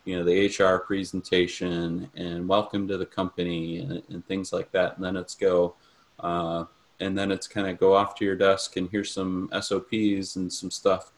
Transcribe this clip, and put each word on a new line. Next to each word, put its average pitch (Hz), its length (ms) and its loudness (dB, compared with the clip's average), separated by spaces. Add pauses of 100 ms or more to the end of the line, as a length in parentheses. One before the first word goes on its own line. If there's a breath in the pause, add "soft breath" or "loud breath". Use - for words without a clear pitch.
you 95 100 -4
know, 87 80 -2
the 87 80 4
H 98 280 2
R 92 180 6
presentation 90 1400 -2
and 87 340 -6
welcome 101 400 2
to 98 80 -2
the 92 80 -4
company 87 760 -4
and, 73 280 -8
and 87 180 -12
things 95 260 -6
like 90 200 -4
that. 90 240 2
And 92 80 -6
then 92 120 -2
it's 90 180 -8
go, 87 400 4 (460)
uh, 85 440 -2 (360)
and 95 180 -2
then 98 120 0
it's 92 160 -4
kinda 98 280 -4
go 95 180 6
off 98 240 4
to - 80 -2
your 98 120 2
desk 98 400 2
and 92 140 -2
here's 101 220 -4
some 92 400 -4
S 98 200 -4
O 95 80 0
Ps 101 560 -2
and 92 140 -4
some 92 200 -8
stuff, - 480 0